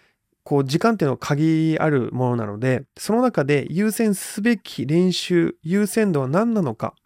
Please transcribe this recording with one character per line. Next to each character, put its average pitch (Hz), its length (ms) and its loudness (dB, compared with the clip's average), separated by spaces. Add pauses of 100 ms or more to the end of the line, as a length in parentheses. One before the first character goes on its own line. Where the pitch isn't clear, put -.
(420)
こ 143 160 0
う 139 60 2
時 139 160 0
間 226 140 2
っ - 20 -6
て 175 80 0
い - 20 2
う 135 40 2
の - 20 0
は 120 60 -4
限 160 540 0
り 156 60 0
あ 160 100 0
る 131 240 0
も 123 180 0
の 123 60 0
な 113 100 -4
の 104 120 -8
で、 127 260 0 (140)
そ - 140 -4
の 233 100 2
中 220 220 0
で 139 260 0
優 202 220 0
先 214 220 2
す - 280 -8
べ 240 140 2
き - 280 -8
練 175 280 2
習、 170 500 0
優 202 240 0
先 208 240 0
度 147 100 2
は 127 80 -2
何 220 260 0
な 208 80 0
の 123 120 -2
か - 200 -8 (120)